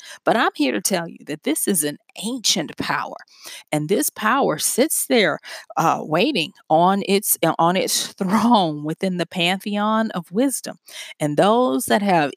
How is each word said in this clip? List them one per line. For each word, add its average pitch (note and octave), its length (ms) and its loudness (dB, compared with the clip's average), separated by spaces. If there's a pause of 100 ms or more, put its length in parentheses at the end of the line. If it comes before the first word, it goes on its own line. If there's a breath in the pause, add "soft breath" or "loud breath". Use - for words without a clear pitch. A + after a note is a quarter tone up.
(260 loud breath)
But E3+ 100 4
I'm D4 200 0
here C4+ 180 0
to G3+ 80 -4
tell E3+ 260 -2
you - 200 -16
that D#3 160 -10
this - 240 -2
is F3 160 0
an D3 140 -6 (260)
ancient G#3 540 -2
power, - 380 -4 (560 loud breath)
and D3+ 180 0
this G#3+ 200 0
power G3 480 0
sits - 500 0
there, G3 320 2 (380 loud breath)
uh, D#3 240 2
waiting F3 500 0 (180)
on F3+ 380 4
its, G3+ 360 0
uh, E3 160 2
on E3+ 180 2
its - 300 -2
<laughs> - 60 -16
throne F#3+ 720 2
within F3+ 340 -2
the E3+ 80 -2
pantheon G#3 840 0
of F3 200 -10
wisdom. A#3+ 460 -2 (420 loud breath)
And D3 180 0
those B3 480 4
that A3 160 2
have E3+ 360 2